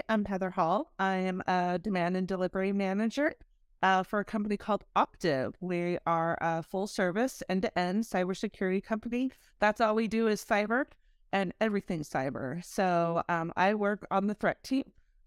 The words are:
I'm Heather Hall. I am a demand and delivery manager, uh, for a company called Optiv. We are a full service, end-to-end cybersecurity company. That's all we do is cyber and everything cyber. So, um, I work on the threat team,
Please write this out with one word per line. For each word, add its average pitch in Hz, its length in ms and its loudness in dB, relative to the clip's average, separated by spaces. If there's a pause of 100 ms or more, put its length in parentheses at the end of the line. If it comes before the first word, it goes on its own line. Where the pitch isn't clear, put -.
I'm 220 160 2
Heather 190 280 -4
Hall. 185 480 0
I 190 160 2
am 185 320 -2
a 180 320 2
demand 180 360 0
and 185 100 0
delivery 190 460 0
manager, 202 640 0 (460)
uh, 190 200 4
for 208 180 -2
a 202 40 0
company 208 320 -2
called 202 300 -2 (100)
Optiv. 147 640 0
We 175 380 -2 (100)
are 165 320 0
a 165 240 -2
full 196 240 -4
service, 208 640 -2
end-to-end 190 560 0
cybersecurity 190 760 -2
company. 240 480 -4 (300)
That's 214 220 2
all 214 120 4
we 226 140 2
do 220 220 2
is 214 120 0
cyber 220 440 0 (480)
and 190 260 0
everything 208 400 0
cyber. 135 640 -4
So, 170 640 2
um, 170 300 -2
I 190 160 4
work 208 360 -2
on 196 180 2
the 208 80 -2
threat - 280 0
team, - 260 -2 (360)